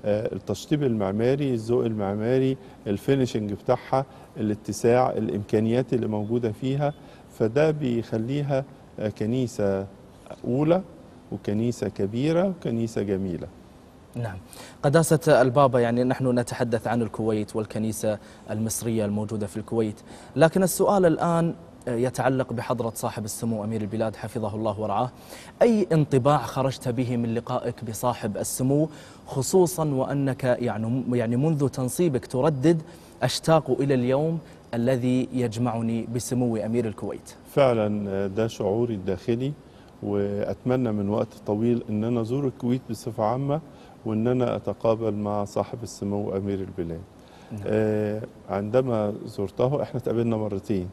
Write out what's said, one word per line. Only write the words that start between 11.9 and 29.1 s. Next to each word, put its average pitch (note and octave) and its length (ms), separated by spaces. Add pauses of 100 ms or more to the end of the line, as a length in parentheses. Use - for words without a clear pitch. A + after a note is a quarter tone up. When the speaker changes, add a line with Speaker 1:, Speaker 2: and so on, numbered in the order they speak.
Speaker 1:
وكنيسة A2+ 540
جميلة. F#2+ 440 (720)
Speaker 2:
نعم. G#2+ 200 (460)
قداسة D3 600
البابا، C3 380
يعني A#2+ 240
نحن B2+ 340
نتحدث A#2+ 480
عن A#2 160
الكويت A2 540
والكنيسة G#2+ 600 (320)
المصرية A2 540
الموجودة G#2 420
في - 100
الكويت، A2 440 (360)
لكن D#3+ 260
السؤال F#3+ 440
الآن E3 480 (340)
يتعلق B2 640
بحضرة A#2 420
صاحب A2+ 300
السمو G#2+ 400
أمير A2+ 160
البلاد G#2+ 360
حفظه A2 380
الله G#2+ 260
ورعاه. G#2+ 300 (520)
أي A3+ 300
انطباع C#3+ 460
خرجت B2+ 500
به B2 280
من A#2 180
لقائك A#2 500
بصاحب A2+ 520
السمو، C#3 520 (380)